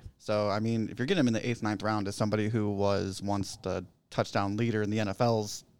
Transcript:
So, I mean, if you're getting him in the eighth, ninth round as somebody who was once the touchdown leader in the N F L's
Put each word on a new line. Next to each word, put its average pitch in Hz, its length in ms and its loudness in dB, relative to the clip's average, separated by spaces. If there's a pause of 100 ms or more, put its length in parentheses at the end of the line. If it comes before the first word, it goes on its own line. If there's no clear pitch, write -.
(180)
So, 104 300 0
I 101 140 0
mean, 113 280 0
if - 80 -10
you're 123 100 -2
getting 185 120 2
him 127 80 6
in 117 60 4
the 110 120 -2
eighth, 120 160 -2
ninth 107 220 0
round 104 240 0
as 101 80 -4
somebody 107 320 0
who 107 240 0
was 98 500 0
once 101 360 -2
the 92 260 -4 (260)
touchdown 104 460 0
leader 110 260 0
in 104 80 0
the 107 120 0
N 101 80 0
F 98 100 -6
L's 113 460 0 (140)